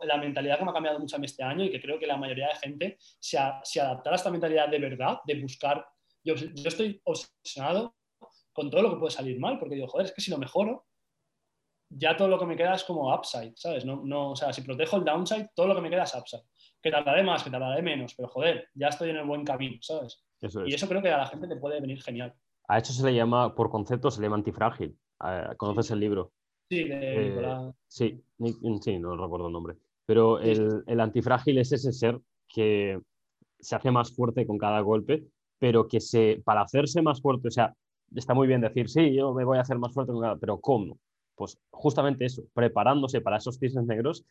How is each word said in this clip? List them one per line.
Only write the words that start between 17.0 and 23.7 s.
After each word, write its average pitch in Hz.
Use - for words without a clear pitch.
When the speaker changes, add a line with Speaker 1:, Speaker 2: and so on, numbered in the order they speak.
Speaker 1:
más, 170
que 143
tardaré 131
menos, 139
pero 123
joder, 156
ya 139
estoy 165
en 156
el 151
buen 147
camino, 131
¿sabes? 151
Speaker 2:
Eso 98
Speaker 1:
Y 139
Speaker 2:
es. -
Speaker 1:
eso 156
creo 190
que 185
a 147
la 135
gente -
le 160
puede 147
venir 135
genial. 120
Speaker 2:
A 107
eso 113
se 127
le 127
llama, 117
por 113